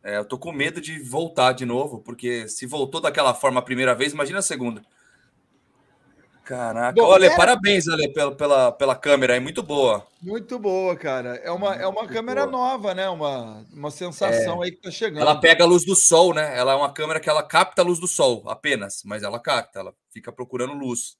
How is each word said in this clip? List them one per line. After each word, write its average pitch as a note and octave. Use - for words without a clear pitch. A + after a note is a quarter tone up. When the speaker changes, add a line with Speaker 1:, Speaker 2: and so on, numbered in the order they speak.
Speaker 1:
É, G2+
eu G#2
tô B2+
com E3
medo D#3
de D#3
voltar C3
de B2+
novo, B2
porque A#2+
se A#2
voltou C#3+
daquela D3
forma B2+
a B2
primeira B2+
vez, D3
imagina D3+
a F#3+
segunda. B2
Caraca. A#2+
Speaker 2:
Bom, A3+
Speaker 1:
Olha, F#3
Speaker 2:
era -
Speaker 1:
parabéns, G3+
Ale, D#3
pela, C#3+
pela, C#3
pela C3
câmera, C3
é B2
muito C3
boa. B2+
Speaker 2:
Muito G#3+
boa, F#3+
cara. D3
É -
uma, F#3
é F#3
uma G3
Speaker 1:
Muito A3+
Speaker 2:
câmera B3+
Speaker 1:
boa. C4
Speaker 2:
nova, B3+
né? F#3+
Uma, C3
uma D3
sensação F3
Speaker 1:
É. F3
Speaker 2:
aí F3
que -
tá F3+
chegando. D#3+
Speaker 1:
Ela D3+
pega E3
a E3+
luz F3
do F#3
sol, F3
né? D3+
Ela C3
é -
uma C#3+
câmera D#3
que D#3
ela D3+
capta F#3
a -
luz F3
do E3+
sol B2+
apenas, C3+
mas G2+
ela G#2
capta, A#2
ela F#2+
fica A2+
procurando B2+
luz. B2+